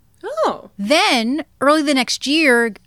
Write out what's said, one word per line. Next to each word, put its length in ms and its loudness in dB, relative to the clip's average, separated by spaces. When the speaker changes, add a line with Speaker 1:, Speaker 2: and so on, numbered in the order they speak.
Speaker 1:
Oh. 540 -4
Speaker 2:
Then, 680 0
early 220 2
the 120 0
next 340 -2
year, 460 2